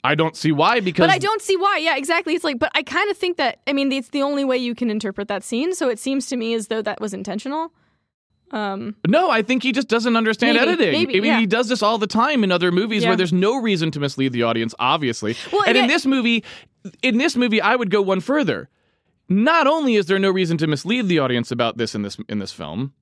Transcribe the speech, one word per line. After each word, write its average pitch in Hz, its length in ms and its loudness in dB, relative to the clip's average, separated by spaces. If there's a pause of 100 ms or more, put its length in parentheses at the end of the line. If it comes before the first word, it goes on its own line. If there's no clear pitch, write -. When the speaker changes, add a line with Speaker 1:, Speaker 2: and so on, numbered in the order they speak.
Speaker 1:
I 143 120 2
don't 160 200 -2
see 160 160 0
why, 180 280 2
because 180 260 2
Speaker 2:
But 370 80 4
I 370 60 2
don't 403 240 -2
see 381 140 0
why. 392 200 0
Yeah, 320 180 0
exactly. 320 380 -2
It's 339 100 -4
like, 285 160 -2
but - 140 -2
I 311 80 2
kinda 370 320 -2
think 359 240 -4
that, 269 300 -2
I 285 60 -2
mean, 277 180 0
it's 269 180 -4
the 277 140 -2
only 277 220 -2
way 254 120 0
you 240 160 -4
can 233 160 -2
interpret 208 380 -4
that 202 160 -4
scene, 302 320 -4
so 285 140 0
it 214 100 -4
seems 269 280 -4
to 254 100 -4
me 226 180 -2
as 220 140 -6
though 220 120 -4
that 208 200 -6
was 208 120 -6
intentional. 214 580 -8 (800)
Um, 208 440 -6 (100)
Speaker 1:
No, 320 240 4
I 226 120 2
think 254 220 0
he 262 100 0
just 269 160 -2
doesn't 226 260 2
understand 226 400 2
Speaker 2:
Maybe, 277 160 4
Speaker 1:
editing. 294 220 2
Speaker 2:
maybe, 277 240 2
Speaker 1:
I 196 40 4
mean, 226 120 2
Speaker 2:
yeah. 226 60 4
Speaker 1:
he 226 60 4
does 220 220 0
this 226 160 0
all 220 140 2
the 208 100 -2
time 240 380 2
in 185 60 2
other 175 200 2
movies 208 320 0
Speaker 2:
Yeah. 226 60 2
Speaker 1:
where 226 80 4
there's 180 160 0
no 202 240 2
reason 185 340 0
to 147 80 -6
mislead 135 320 0
the 117 120 0
audience, 113 360 0
obviously. 123 560 0 (160)
Speaker 2:
Well, 403 160 2
Speaker 1:
And 226 100 4
in 247 80 4
Speaker 2:
yeah. - 40 0
Speaker 1:
this 311 160 0
movie, 240 400 0 (560)
in 240 160 2
this 269 180 0
movie, 233 240 2
I 208 160 2
would 233 140 -2
go 208 120 2
one 190 200 0
further. 226 480 -2 (580)
Not 269 400 2
only 285 280 2
is 202 100 2
there 190 140 0
no 196 100 2
reason 180 300 0
to 156 80 0
mislead 185 420 -2
the 165 100 2
audience 123 320 -2
about 117 260 -2
this 113 160 -2
in 104 100 -4
this, 101 120 -8 (140)
in 107 100 -4
this 95 140 -10
film 95 480 -8